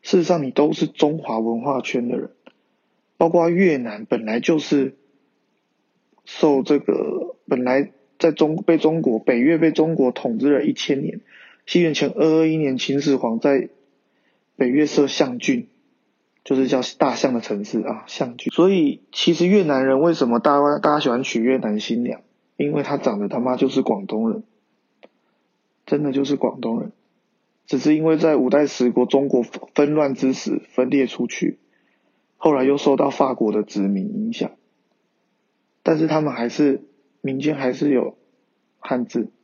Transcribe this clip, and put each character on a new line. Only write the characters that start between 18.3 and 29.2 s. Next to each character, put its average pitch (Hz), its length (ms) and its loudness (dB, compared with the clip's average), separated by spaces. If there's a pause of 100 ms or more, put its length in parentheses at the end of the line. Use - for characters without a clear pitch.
郡。 - 160 -8
所 180 180 4
以 165 320 0 (100)
其 - 220 0
实 170 120 2
越 196 160 6
南 139 240 2
人 135 140 4
为 165 140 4
什 131 140 0
么 117 120 2
大 143 180 4
家， 143 200 2
大 151 160 2
家 147 60 0
喜 139 80 0
欢 123 140 0
娶 123 180 -4
越 131 180 2
南 107 200 -2
新 117 240 -4
娘？ 123 200 -6 (340)
因 147 160 -2
为 151 100 -2
他 143 140 -4
长 107 240 -2
得 101 80 -4
他 135 100 -4
妈 127 180 -2
就 135 120 2
是 131 140 0
广 101 240 -2
东 113 240 -2
人， - 120 -6 (1400)
真 147 160 0
的 139 100 -2
就 139 120 0
是 139 120 -2
广 - 260 -4
东 113 180 -4
人。 - 120 -10 (720)
只 139 120 -2
是 151 160 2
因 156 80 0
为 160 140 2
在 160 180 2
五 123 160 2
代 147 160 4
十 123 240 0
国 123 160 2
中 139 220 2